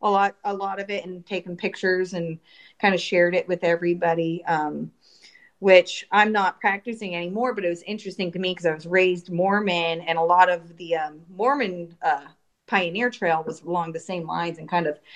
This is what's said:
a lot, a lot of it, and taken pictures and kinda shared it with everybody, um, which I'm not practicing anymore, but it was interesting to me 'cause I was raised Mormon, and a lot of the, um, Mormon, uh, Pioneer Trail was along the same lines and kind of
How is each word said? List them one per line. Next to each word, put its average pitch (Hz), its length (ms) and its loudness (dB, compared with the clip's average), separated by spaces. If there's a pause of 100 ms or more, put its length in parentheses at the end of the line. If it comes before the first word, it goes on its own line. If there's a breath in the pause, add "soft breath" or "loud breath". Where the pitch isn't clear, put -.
a - 80 0
lot, 196 340 2
a 202 100 -4
lot 196 260 -6
of 196 100 -10
it, 202 160 -6
and 180 200 -12
taken 180 300 -8
pictures 185 580 -2
and 165 260 -6 (400 soft breath)
kinda 196 180 4
shared 175 380 2
it 175 140 0
with 175 160 -2
everybody, 170 800 0
um, 151 440 -2 (720 soft breath)
which 185 520 6
I'm 208 200 6
not 196 300 0
practicing 202 540 -4
anymore, 202 380 -4
but 202 120 -6
it 175 40 0
was 175 140 -6
interesting 196 480 -8
to 185 80 -8
me 185 160 -2
'cause 175 100 -10
I 160 80 2
was 156 140 -10
raised 180 420 2
Mormon, 175 720 0
and 165 160 -2
a 165 60 2
lot 180 260 6
of 170 280 -4
the, 165 180 -4
um, 156 340 -8
Mormon, 190 720 -2
uh, 147 260 -2 (380)
Pioneer 196 440 -2
Trail 165 360 0
was 160 180 -10
along 170 280 -4
the 160 80 -10
same 175 260 -8
lines 165 320 -6
and 160 120 -16
kind 170 180 0
of 147 120 -6 (160 loud breath)